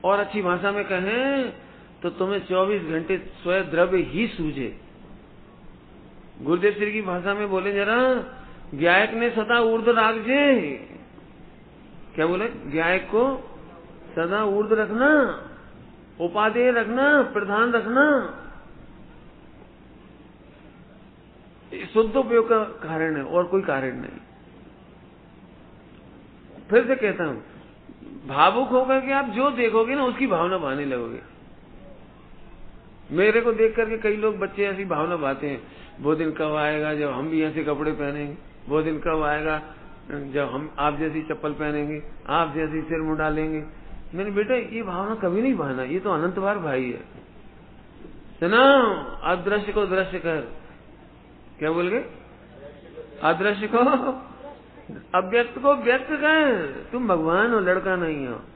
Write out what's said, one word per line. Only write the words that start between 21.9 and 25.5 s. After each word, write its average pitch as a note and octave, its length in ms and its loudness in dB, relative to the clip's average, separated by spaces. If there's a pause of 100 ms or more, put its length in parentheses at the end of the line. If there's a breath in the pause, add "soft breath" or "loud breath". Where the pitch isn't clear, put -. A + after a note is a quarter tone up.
उपयोग A#3 340 4
का A3 140 4
कारण D#3+ 520 -4
है C#3 80 -4
और E3 200 2
कोई F#3+ 180 0
कारण C3 400 -2
नहीं। - 100 -10 (2500)